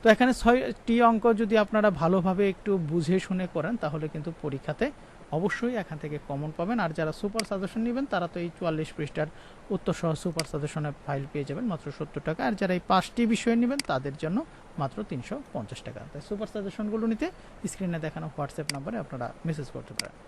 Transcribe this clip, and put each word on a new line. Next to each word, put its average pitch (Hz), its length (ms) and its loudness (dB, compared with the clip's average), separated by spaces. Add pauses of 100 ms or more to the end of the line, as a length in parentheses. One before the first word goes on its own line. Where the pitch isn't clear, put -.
তো 220 120 8
এখানে 247 180 6 (100)
ছয়টি 240 540 4 (140)
অঙ্ক 220 140 4 (180)
যদি 220 240 4
আপনারা 214 240 4 (120)
ভালোভাবে 180 420 4 (100)
একটু - 180 -2 (200)
বুঝে 170 260 4 (100)
শুনে 185 180 -2 (100)
করেন, 165 180 0 (100)
তাহলে 156 300 -2
কিন্তু 160 160 -6 (140)
পরীক্ষাতে 147 420 -2 (520)
অবশ্যই 233 440 0
এখান 160 220 -8
থেকে 147 140 -6 (100)
কমন 143 300 -4
পাবেন। 202 280 0
আর 160 120 -2
যারা 156 220 0
সুপার 202 300 -2
সাজেশন 196 380 -4
নেবেন, 254 260 -2
তারা 175 200 0
তো - 60 -6
এই 170 180 -4
চুয়াল্লিশ 160 400 -2
পৃষ্ঠার 156 320 -4 (460)
উত্তর 180 180 -2
সহ 165 180 0 (120)
সুপার 165 280 -2
সাজেশনের 147 440 -4 (100)
ফাইল 139 260 -2
পেয়ে 143 180 -4
যাবেন 185 220 -4
মাত্র 160 160 -6 (100)
সত্তর 143 300 -8
টাকা। 160 200 -4
আর 226 120 2
যারা 185 140 2
এই 180 180 -2
পাঁচটি 190 300 2 (120)
বিষয় 226 280 2
নেবেন, 262 180 0 (120)
তাদের 139 320 -2
জন্য 165 140 -2 (440)
মাত্র 139 160 -2 (140)
তিনশো 139 240 -6 (180)
পঞ্চাশ 113 340 -8
টাকা। - 140 -12 (100)
তাই 143 180 -12
সুপার 208 240 -6
সাজেশনগুলো 214 580 -4
নিতে 262 160 -2 (440)
স্ক্রিনে 175 340 -4
দেখানো 160 220 -6 (100)
WhatsApp 143 380 -6
নাম্বারে 170 280 -6
আপনারা 123 240 -6 (180)
মেসেজ 151 300 -4
করতে 117 240 -12
পারেন। - 160 -8 (120)